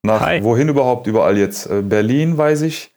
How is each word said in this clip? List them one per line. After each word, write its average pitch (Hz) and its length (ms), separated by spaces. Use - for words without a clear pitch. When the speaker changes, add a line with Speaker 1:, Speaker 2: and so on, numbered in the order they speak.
Speaker 1:
Nach 107 180
Speaker 2:
Hi. 143 220
Speaker 1:
wohin 120 260
überhaupt 127 380
überall 104 280
jetzt? 101 300
Äh, 101 160
Berlin, 120 560
weiß 151 240
ich. 156 360